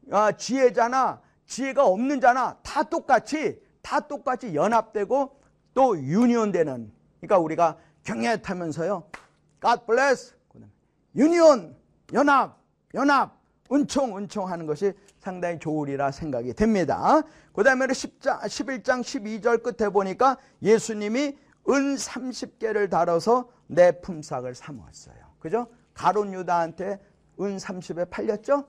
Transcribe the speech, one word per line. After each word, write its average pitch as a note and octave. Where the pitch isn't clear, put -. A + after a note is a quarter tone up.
아, G#3
지혜자나 B3
지혜가 C4+
없는 B3
자나 A#3+
다 -
똑같이, C4+
다 C#4+
똑같이 B3+
연합되고 A3
또 B3
유니온되는, E3+
그러니까 F#3+
우리가 D#3+
경외타면서요, F3+
God -
bless, B3+
유니온, C#4+
연합, C4+
연합, C4
은총, B3+
은총 G3
하는 E3+
것이 D3+
상당히 F3
좋으리라 C#3
생각이 B2+
됩니다. G3+
그다음에 C4
우리 C4
십 -
장, B3+
십일 B3
장 B3+
십이 A3
절 A#3
끝에 A3+
보니까 G3+
예수님이 A3
은 C#4
삼십 B3
개를 G#3
다뤄서 F3
내 F3
품삯을 C#3
삼았어요. -
그죠? A3
가룟 G3
유다한테 F3+
은 G3
삼십에 F3+
팔렸죠? A3